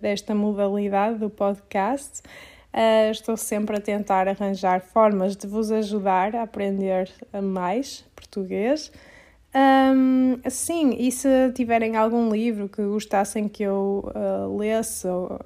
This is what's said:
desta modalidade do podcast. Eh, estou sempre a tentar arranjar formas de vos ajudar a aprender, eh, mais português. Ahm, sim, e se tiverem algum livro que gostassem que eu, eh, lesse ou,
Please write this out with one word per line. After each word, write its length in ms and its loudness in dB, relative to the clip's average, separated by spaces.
desta 340 -4
modalidade 840 0
do 100 -4
podcast. 960 -4
Eh, 380 4
estou 260 -4
sempre 400 -4
a 40 -2
tentar 460 0
arranjar 540 0
formas 560 2
de 100 -12
vos 240 -4
ajudar 640 0
a 80 -4
aprender, 680 -2
eh, 80 -6
mais 640 -4
português. 760 -4
Ahm, 920 6
sim, 500 0
e 140 0
se 420 4
tiverem 400 0
algum 380 2
livro 360 -2
que 140 -6
gostassem 640 -2
que 160 -6
eu, 500 -2
eh, 460 -4
lesse 480 -2
ou, 400 -4